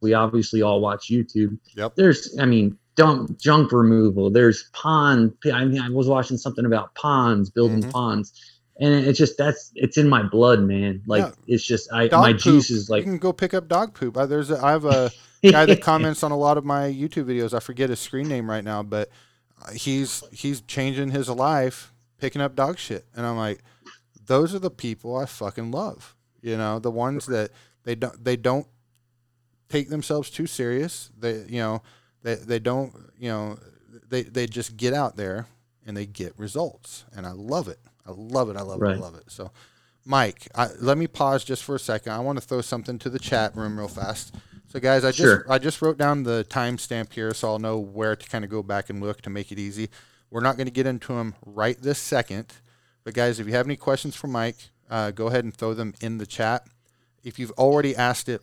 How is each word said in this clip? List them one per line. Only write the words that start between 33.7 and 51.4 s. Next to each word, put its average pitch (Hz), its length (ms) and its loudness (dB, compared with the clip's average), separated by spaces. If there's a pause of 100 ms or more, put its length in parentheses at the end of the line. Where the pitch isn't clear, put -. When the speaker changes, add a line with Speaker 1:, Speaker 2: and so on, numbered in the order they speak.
Speaker 2:
they, 123 140 -4
they 117 240 -6
just 113 300 -10
get 123 180 -2
out 139 220 -4
there 104 300 -8 (400)
and 104 100 -12
they 101 100 -10
get 101 320 -12
results. - 680 -10 (100)
And 92 120 -14
I 90 60 -12
love 110 360 -6
it. 82 100 -14 (280)
I 95 100 -16
love 113 340 -4
it. 98 60 -10
I 101 60 -8
love 95 200 -10
it. 104 40 2
I - 60 0
Speaker 1:
Right. 95 80 -6
Speaker 2:
love 87 140 -14
it. - 160 -20
So, 95 220 -16 (520)
Mike, 127 500 -2
I, 117 140 -2 (120)
let 139 180 0
me 165 80 -4
pause 139 380 -2
just 131 180 -8
for 143 120 -8
a 131 40 -6
second. 110 340 -8
I 110 80 -6
wanna 135 200 -6
throw 127 200 -6
something 120 400 -8
to 127 100 -8
the 127 80 -6
chat 110 380 -2
room 107 220 -6
real 104 100 -8
fast. 98 460 -10 (380)
So, 135 80 -10
guys, 131 240 2
I 131 60 2
just, - 100 -2
Speaker 1:
Sure. 104 280 6
Speaker 2:
I 131 100 2
just 147 240 -6
wrote 160 160 0
down 143 240 0
the 117 260 -2
timestamp 120 640 -6
here, 110 220 -6
so 113 140 -6
I'll 107 100 -4
know 110 200 -6
where 107 380 -6
to - 120 -16
kinda 107 200 -8
go 107 140 -8
back 101 280 -6
and 101 100 -10
look 104 220 -8
to 101 80 -12
make 101 220 -10
it 101 60 -12
easy. 104 320 -10 (400)
We're 117 100 -8
not 127 160 0
gonna 127 140 -6
get 131 160 -2
into 127 280 -6
'em 113 200 -8 (100)